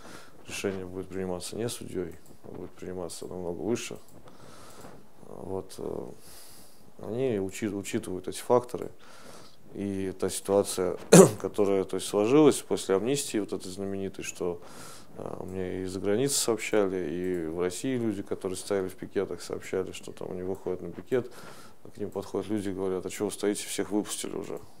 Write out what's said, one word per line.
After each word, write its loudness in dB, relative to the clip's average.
решение -4
будет -6
приниматься -4
не -2
судьей, -6
а -12
будет -10
приниматься -8
намного -4
выше, -2
вот, -6
э, -4
они 2
учи-, 0
учитывают -4
эти -6
факторы. 4
И -2
та 2
ситуация, 4
<clears throat> 12
которая, 4
то -6
есть, -2
сложилась 8
после 0
амнистии, 0
вот -2
этой -6
знаменитой, -6
что, -4
э, -8
мне -4
и -2
за -4
границей 4
сообщали, 2
и 0
в -2
России 0
люди, 0
которые -4
стояли 0
в -12
пикетах, -2
сообщали, -2
что -10
там -8
они -6
выходят -4
на -6
пикет, 0
к -14
ним -4
подходят -4
люди 0
и 0
говорят: 0
«А -6
че -2
вы 0
стоите, 0
всех -4
выпустили 0
уже, -4